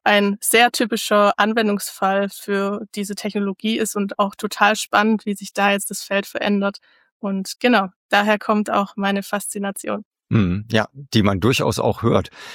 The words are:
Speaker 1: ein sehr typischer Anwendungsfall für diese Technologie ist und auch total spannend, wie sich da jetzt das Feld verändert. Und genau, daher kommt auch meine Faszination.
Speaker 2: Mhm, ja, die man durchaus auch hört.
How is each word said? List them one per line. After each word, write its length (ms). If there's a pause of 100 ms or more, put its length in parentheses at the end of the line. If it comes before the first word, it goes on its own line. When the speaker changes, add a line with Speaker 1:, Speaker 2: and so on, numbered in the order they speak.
Speaker 1:
ein 340
sehr 320
typischer 680
Anwendungsfall 920
für 560 (100)
diese 200
Technologie 600
ist 200
und 200
auch 180
total 420
spannend, 480
wie 100
sich 160
da 200
jetzt 180
das 140
Feld 220
verändert. 520 (420)
Und 400
genau, 280 (220)
daher 280
kommt 320
auch 260
meine 280
Faszination. 800 (240)
Speaker 2:
Mhm, 440
ja, 220
die 300
man 160
durchaus 400
auch 220
hört. 300 (240)